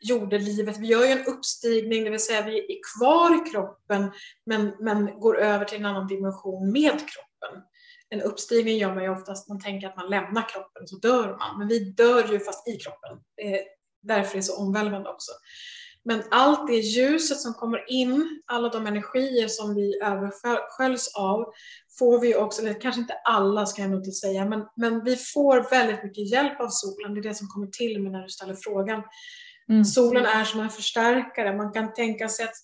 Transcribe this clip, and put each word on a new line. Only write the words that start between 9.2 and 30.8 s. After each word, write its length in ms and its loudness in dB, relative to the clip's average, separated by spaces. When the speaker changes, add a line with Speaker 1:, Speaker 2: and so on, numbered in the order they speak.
Speaker 1:
man 120 -10
tänker 260 -8
att 100 -14
man 140 -8
lämnar 380 -2
kroppen 340 -14
och 80 -18
så 60 -16
dör 420 2
man. 200 -8
Men 100 -4
vi 100 2
dör 400 6
ju 80 2
fast 280 -10
i 80 -6
kroppen. 420 -14
Det 180 -6
är 80 -2
därför 300 0
det 60 -4
är 40 -2
så 200 -4
omvälvande 480 -2
också. 200 -14
Men 260 -2
allt 380 6
det 80 4
ljuset 640 2
som 140 -8
kommer 360 -6
in, 560 0
alla 220 0
de 180 -4
energier 600 0
som 260 -4
vi 280 0
översköljs 1120 -2
av, 380 0
får 220 6
vi 140 4
också, 280 0
eller 180 -4
kanske 200 -2
inte 140 -6
alla 420 4
ska 160 -6
jag 80 0
nog 100 0
inte 120 -8
säga, 320 -2
men, 200 -2
men 280 0
vi 120 2
får 540 4
väldigt 340 2
mycket 260 -8
hjälp 300 0
av 100 -4
solen. 440 -6
Det 60 -6
är 20 -6
det 120 -8
som 140 -12
kommer 180 -8
till 360 -4
mig 100 -4
när 100 -8
du 60 -16
ställer 260 -12
frågan. 480 -4
Speaker 2:
Mm. 160 8
Speaker 1:
Solen 420 4
är 180 2
som 160 -4
en 100 -4
förstärkare. 840 0